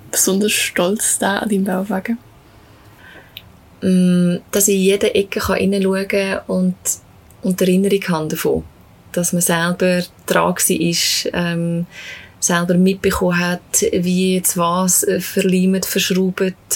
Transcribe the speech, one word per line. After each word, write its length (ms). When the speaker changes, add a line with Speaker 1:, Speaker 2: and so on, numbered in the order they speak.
Speaker 1:
besonders 440
stolz 640
da 200
an 100
deinem 160
Bauwagen? 520
Speaker 2:
Mm, 560
dass 160
ich 80
in 60
jede 340
Ecke 240
kann 180
hineinschauen 880
und, 280
und 200
Erinnerung 480
haben 200
davon. 340
Dass 220
man 80
selber 640
dran 300
gsi 200
ist, 580
ähm, 520
selber 360
mitbekommen 640
hat, 220
wie 440
jetzt 220
was, 460
äh, 160
verleimt, 680
verschraubt, 680